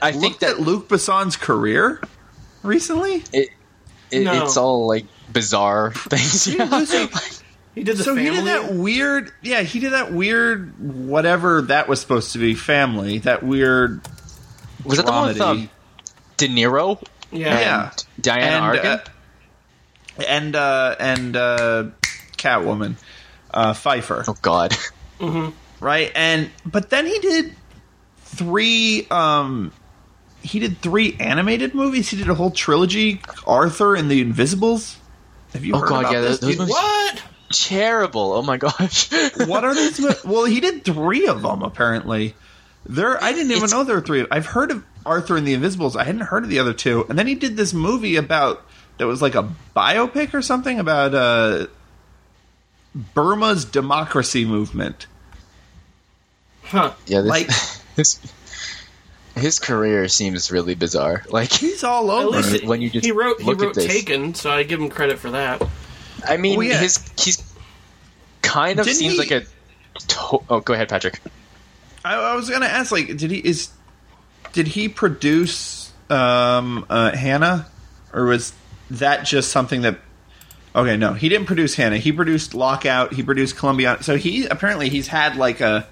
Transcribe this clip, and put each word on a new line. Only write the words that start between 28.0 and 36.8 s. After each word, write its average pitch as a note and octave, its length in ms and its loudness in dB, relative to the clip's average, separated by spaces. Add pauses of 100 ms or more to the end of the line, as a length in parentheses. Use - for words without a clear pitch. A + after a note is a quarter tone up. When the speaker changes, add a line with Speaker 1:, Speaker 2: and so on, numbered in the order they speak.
Speaker 2:
three, A3 840 0
um, C#3+ 600 0 (720)
he - 160 -4
did G#3 220 -4
three G3+ 400 0
animated A3+ 540 0
movies. C4+ 340 0
He G3+ 80 -6
did G3 120 -4
a F3+ 60 2
whole F3 160 0
trilogy, F#3+ 720 0 (260)
Arthur E3+ 480 4
and D3+ 160 0
the C3+ 100 4
Invisibles. F#3+ 760 0 (560)
Have C3 120 -8
you F3 100 0
Speaker 1:
Oh, C#3 40 4
Speaker 2:
heard D3 100 0
Speaker 1:
God, C3+ 120 2
Speaker 2:
about B2+ 120 2
Speaker 1:
yeah, A#2+ 100 2
Speaker 2:
this? B2 180 2
Speaker 1:
those C3 100 0
Speaker 2:
Dude, E3+ 80 0
Speaker 1:
movies F#3 160 0
Speaker 3:
What? G4+ 480 0 (300)